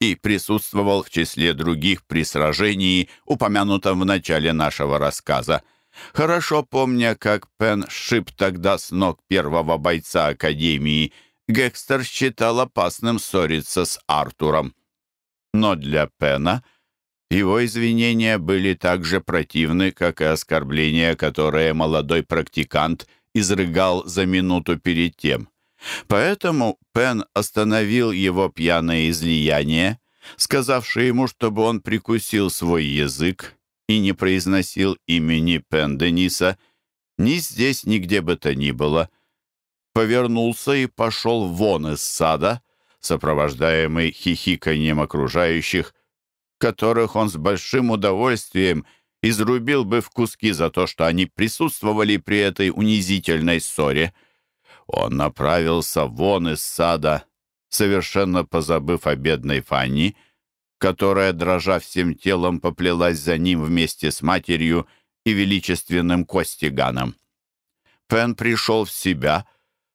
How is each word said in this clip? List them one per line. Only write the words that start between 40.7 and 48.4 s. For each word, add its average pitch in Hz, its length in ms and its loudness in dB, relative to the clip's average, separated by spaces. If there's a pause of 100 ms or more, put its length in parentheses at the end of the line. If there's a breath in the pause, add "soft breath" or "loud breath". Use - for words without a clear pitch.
и 131 140 2
пошел 113 600 -2
вон 87 460 0
из 73 100 -6
сада, 80 600 0 (380)
сопровождаемый 78 1120 0
хихиканьем 78 880 0
окружающих, 82 920 -2 (640)
которых 113 580 0
он 110 120 0
с 87 80 -6
большим 101 540 0
удовольствием 98 960 0 (340 soft breath)